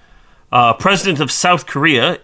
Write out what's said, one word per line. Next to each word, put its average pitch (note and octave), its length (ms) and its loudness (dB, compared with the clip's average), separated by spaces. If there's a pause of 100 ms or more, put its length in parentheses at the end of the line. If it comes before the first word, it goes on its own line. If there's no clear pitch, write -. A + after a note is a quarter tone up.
(520)
uh, A#2+ 220 2
president F#3 460 -2
of C#3+ 120 -2
South F3 360 0
Korea, D3 560 0